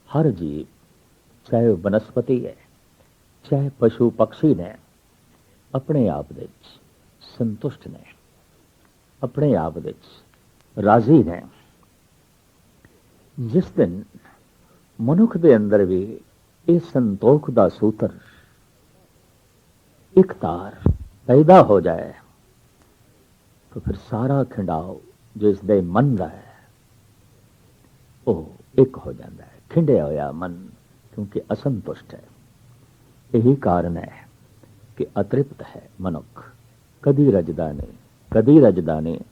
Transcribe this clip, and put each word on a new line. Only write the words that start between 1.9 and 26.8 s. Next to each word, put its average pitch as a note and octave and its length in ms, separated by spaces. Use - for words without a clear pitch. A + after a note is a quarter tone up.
ਹੈ, - 80
ਚਾਹੇ C#3 340
ਪਸ਼ੂ A#2 320
ਪਕਸ਼ੀ A#2 440
ਨੇ, F2+ 180
ਆਪਣੇ C3 340
ਆਪ D2 240
ਦੇ - 80
ਵਿੱਚ - 400
ਸੰਤੁਸ਼ਟ A2+ 500
ਨੇ, - 160
ਆਪਣੇ C#3 340
ਆਪ D#2+ 220
ਦੇ - 20
ਵਿੱਚ - 240
ਰਾਜ਼ੀ A2 460
ਨੇ। F2 180
ਜਿਸ B2 380
ਦਿਨ F#2+ 260
ਮਨੁੱਖ F3 380
ਦੇ E3 200
ਅੰਦਰ G#2 280
ਵੀ F#2 360
ਇਹ E3+ 140
ਸੰਤੋਖ B2+ 580
ਦਾ A2 180
ਸੂਤਰ, G#2+ 440
ਇੱਕ F#3 160
ਤਾਰ F2+ 420
ਪੈਦਾ D3+ 360
ਹੋ G2+ 180
ਜਾਏ, E2+ 320
ਤਾਂ - 80
ਫਿਰ - 160
ਸਾਰਾ C3 340
ਖਿੰਡਾਓ F2 560
ਜੋ G#2 120
ਇਸ F#2+ 120
ਦੇ G2 200
ਮਨ A2 360
ਦਾ F2 120
ਹੈ, - 260